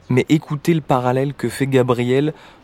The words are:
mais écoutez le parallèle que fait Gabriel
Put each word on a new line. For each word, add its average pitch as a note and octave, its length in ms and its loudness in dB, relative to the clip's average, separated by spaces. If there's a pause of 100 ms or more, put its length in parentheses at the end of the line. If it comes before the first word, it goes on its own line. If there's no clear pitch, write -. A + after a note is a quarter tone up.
mais B2+ 200 0
écoutez D3+ 440 0
le D#3+ 80 -2
parallèle C3 540 0
que A#2+ 140 -4
fait C3+ 180 -4
Gabriel B2+ 680 2 (300)